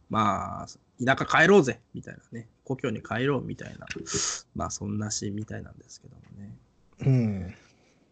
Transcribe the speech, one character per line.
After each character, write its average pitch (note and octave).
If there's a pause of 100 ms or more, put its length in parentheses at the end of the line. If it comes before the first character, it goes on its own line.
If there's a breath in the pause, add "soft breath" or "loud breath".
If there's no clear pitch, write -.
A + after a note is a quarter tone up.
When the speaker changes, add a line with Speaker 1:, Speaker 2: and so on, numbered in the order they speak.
(100)
Speaker 1:
ま F#2
あ、 - (380)
田 C3+
舎 D3
帰 D3
ろ G3
う F3+
ぜ B2 (140)
み B2
た -
い -
な - (120)
ね。 A2+ (160)
故 C3
郷 B2+
に A2
帰 A2+
ろ C#3
う A#2+
み -
た -
い -
な。 - (680 loud breath)
ま F2
あ、 -
そ -
ん G#2
な G#2+
シ -
ー G2+
ン G2+
み G#2+
た A2
い F#2+
な -
ん -
で -
す -
け -
ど -
も - (160)
ね。 G2+ (440)
Speaker 2:
う C3+
ん。 G#2 (580 soft breath)